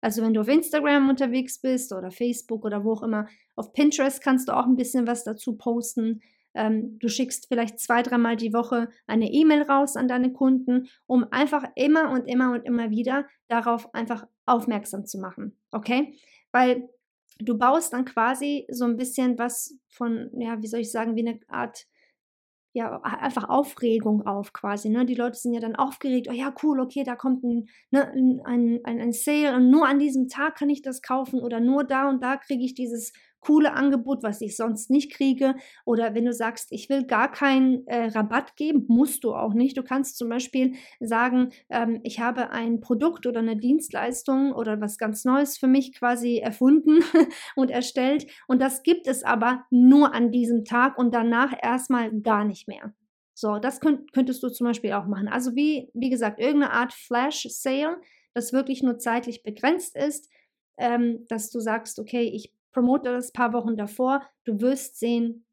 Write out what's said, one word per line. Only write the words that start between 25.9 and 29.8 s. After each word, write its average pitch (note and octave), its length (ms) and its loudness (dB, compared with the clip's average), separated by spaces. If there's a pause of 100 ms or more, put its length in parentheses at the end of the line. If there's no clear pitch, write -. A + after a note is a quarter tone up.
„Oh B3 60 -6
ja, C4+ 180 -6 (100)
cool, D4 180 2
okay, C4 240 -4
da B3 100 -6
kommt B3+ 300 -2
ein, A#3 240 -2 (240)
ne, C#4 180 2
ein, B3+ 340 2
ein, A#3+ 380 0
ein, A#3 180 -6
ein A#3 120 -2
Sale D4 420 0
und B3+ 160 8
nur D4 160 8